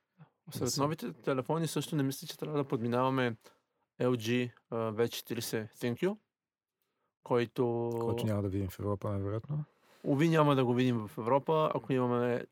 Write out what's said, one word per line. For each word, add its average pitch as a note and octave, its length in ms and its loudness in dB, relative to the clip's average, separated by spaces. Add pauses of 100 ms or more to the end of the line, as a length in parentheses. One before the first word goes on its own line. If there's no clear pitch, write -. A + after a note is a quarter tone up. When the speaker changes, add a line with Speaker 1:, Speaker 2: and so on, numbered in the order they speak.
(520)
Speaker 1:
Сред - 120 -6
Speaker 2:
Да B2 80 0
се C#3+ 100 0
Speaker 1:
новите D#3+ 320 -2
телефони D3 540 0
също D3+ 280 -4
не C#3+ 80 2
мисля, C3+ 240 -2
че - 100 -12
трябва D3+ 200 -4
да C#3+ 100 2
подминаваме B2 680 0 (640)
L B2+ 160 2
G, A#2+ 360 -2 (180)
а, A#2+ 60 -6
V A2+ 340 0
четиридесет A2+ 680 -6
ThinQ, E3+ 420 -2 (1040)
който A#2+ 640 0 (120)
Speaker 2:
Който A#2 240 -2
няма G#2 160 2
да G2+ 80 0
видим F#2+ 200 -2
в - 100 -12
Европа, G2+ 300 -4
най-вероятно. G#2 540 -4 (400)
Speaker 1:
Уви, D3 260 4
няма D3+ 260 6
да C3 100 4
го B2 80 2
видим A#2+ 340 2
в - 100 -16
Европа. C#3+ 580 2
Ако C#3 180 -2
имаме B2 580 2